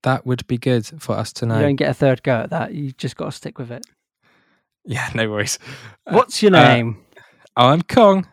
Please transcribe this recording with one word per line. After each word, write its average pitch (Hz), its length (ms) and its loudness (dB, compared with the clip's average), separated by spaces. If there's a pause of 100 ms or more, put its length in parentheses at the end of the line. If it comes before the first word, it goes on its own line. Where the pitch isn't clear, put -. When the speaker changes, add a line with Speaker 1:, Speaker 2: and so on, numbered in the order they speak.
Speaker 1:
That 131 220 -2
would 127 200 -4
be 123 120 -6
good 120 280 -2 (160)
for - 140 -6
us - 180 -8
to - 140 -8
know. 113 100 -2
Speaker 2:
You 110 80 2
don't 143 120 0
get 143 120 -2
a 131 60 -4
third 135 260 0
go 123 200 -2
at - 100 -8
that. - 240 -6
You 143 160 -8
just - 240 -10
gotta 156 160 -10
stick - 260 -14
with 120 140 -12
it. 127 140 -16 (960)
Speaker 1:
Yeah, - 300 -8
no 113 160 -4
worries. 104 300 -6 (480)
Uh, - 80 -2
Speaker 2:
What's - 260 2
your 202 140 6
Speaker 1:
uh, 139 180 8
Speaker 2:
name? 117 320 -4 (500)
Speaker 1:
I'm 131 280 4
Kong. 196 500 4